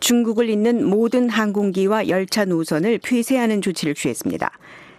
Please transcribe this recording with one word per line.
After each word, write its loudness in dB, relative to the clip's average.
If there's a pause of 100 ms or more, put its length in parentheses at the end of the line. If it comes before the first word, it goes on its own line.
중국을 2
잇는 2
모든 2
항공기와 0
열차 0
노선을 0
폐쇄하는 0
조치를 -2
취했습니다. -4 (480)